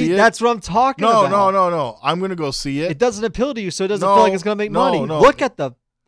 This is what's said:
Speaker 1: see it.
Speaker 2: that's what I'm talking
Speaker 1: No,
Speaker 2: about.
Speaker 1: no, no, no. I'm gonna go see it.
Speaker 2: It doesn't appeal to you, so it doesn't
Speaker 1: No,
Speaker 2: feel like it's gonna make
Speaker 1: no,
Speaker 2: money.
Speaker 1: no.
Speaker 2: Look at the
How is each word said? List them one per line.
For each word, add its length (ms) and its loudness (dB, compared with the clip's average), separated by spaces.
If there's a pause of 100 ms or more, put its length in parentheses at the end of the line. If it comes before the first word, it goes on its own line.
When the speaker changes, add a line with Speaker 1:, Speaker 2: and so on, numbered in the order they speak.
Speaker 1:
see 60 0
it. 20 0
Speaker 2:
that's 260 2
what 80 2
I'm 120 -4
talking 420 -2
Speaker 1:
No, 220 4
Speaker 2:
about. 40 0
Speaker 1:
no, 220 2
no, 180 2
no. 320 -4
I'm 200 -2
gonna 160 -4
go 140 -4
see 300 -6
it. 100 -2
Speaker 2:
It 60 -8
doesn't 260 0
appeal 300 -4
to 80 -8
you, 80 -6
so 140 -6
it 60 -2
doesn't 180 -2
Speaker 1:
No, 80 4
Speaker 2:
feel 80 6
like 100 2
it's 100 -4
gonna 120 -4
make 160 -6
Speaker 1:
no, 80 -2
Speaker 2:
money. 260 0
Speaker 1:
no. 160 -2
Speaker 2:
Look 200 6
at 160 -4
the 160 -6 (340)